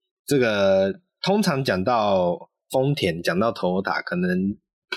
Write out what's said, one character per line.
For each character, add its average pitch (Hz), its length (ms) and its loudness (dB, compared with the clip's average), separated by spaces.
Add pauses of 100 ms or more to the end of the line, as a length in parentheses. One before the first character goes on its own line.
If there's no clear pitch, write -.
(240)
这 143 140 0
个 98 640 2 (240)
通 202 180 0
常 151 220 -2
讲 95 200 0
到 98 680 0 (180)
丰 135 240 0
田， 85 300 -2
讲 87 160 -2
到 117 120 2
Toyota， 92 520 -2
可 - 120 -6
能 92 400 -2 (420)